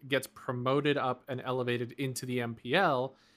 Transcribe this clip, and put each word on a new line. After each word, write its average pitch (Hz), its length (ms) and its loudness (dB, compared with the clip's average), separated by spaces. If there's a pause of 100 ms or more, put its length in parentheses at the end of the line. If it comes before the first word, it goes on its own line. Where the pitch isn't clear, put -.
gets 131 220 0
promoted 135 680 2
up 127 320 0
and 127 160 -4
elevated 123 480 0
into 131 320 -6
the 123 160 -2
M 117 140 -4
P 120 220 -2
L, 139 400 2 (200)